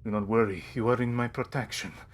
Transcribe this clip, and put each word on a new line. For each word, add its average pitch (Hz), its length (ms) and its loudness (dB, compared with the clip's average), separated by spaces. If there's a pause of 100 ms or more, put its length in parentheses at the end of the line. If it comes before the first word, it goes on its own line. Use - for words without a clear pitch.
Do 110 60 -4
not 104 160 0
worry, 104 360 4 (100)
you 113 140 0
are 123 140 4
in 120 120 0
my 120 140 0
protection. - 640 -4 (220)